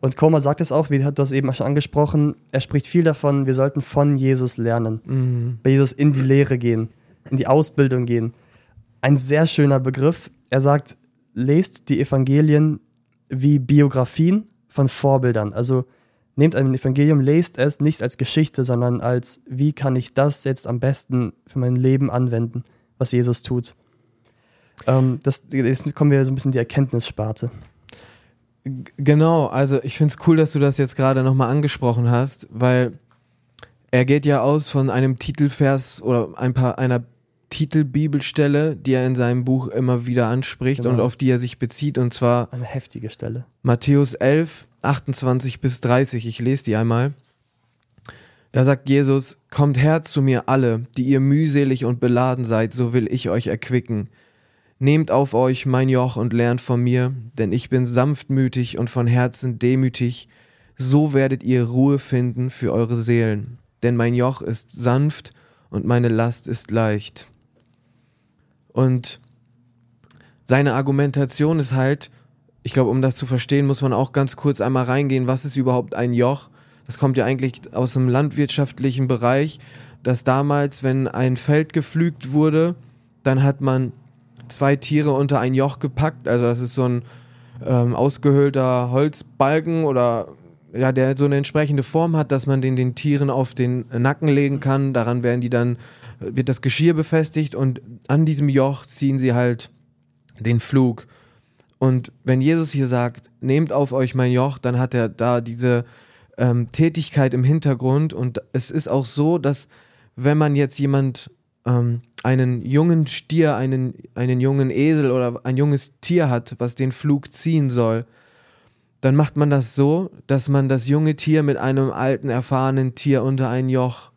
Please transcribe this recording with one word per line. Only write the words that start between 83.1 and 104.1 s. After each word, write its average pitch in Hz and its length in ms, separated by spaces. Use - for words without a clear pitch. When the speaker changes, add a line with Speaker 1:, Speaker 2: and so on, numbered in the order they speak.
Speaker 2:
dann 131 200
hat 139 200
man 131 300
zwei 139 280
Tiere 151 360
unter 135 280
ein 127 140
Joch 135 240
gepackt. 151 500
Also 120 160
das 120 160
ist 123 140
so 127 120
ein, 123 160
ähm, 120 320
ausgehöhlter 135 960
Holzbalken 156 920
oder, 120 440
ja, 131 200
der 131 240
so 139 80
eine 143 140
entsprechende 143 440
Form 165 340
hat, 147 140
dass 135 160
man 135 140
den, 131 160
den 123 180
Tieren 143 360
auf 131 240
den 123 360
Nacken 135 380
legen 139 320
kann. 135 320
Daran 120 300
werden 120 180
die 120 100
dann, 120 280
wird 123 280
das 131 120
Geschirr 160 340
befestigt 156 640
und 131 260
an 147 160
diesem 147 240
Joch 135 380
ziehen 135 320
sie 127 140
halt 120 380
den 113 220
Pflug. 127 460
Und 127 340
wenn 131 160
Jesus 160 300
hier 139 160
sagt, 120 440
„Nehmt 139 320
auf 139 200
euch 127 220